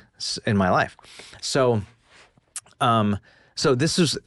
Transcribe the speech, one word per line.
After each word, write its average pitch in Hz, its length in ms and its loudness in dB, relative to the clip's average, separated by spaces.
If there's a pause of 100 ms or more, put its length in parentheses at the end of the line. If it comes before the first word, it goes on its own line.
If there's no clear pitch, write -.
(180)
s-, - 280 -10
in 113 100 0
my 95 140 2
life. 123 260 0 (460)
So, 123 400 0 (1000)
um, 110 380 2 (380)
so 147 200 2
this 151 220 0
is, 170 300 0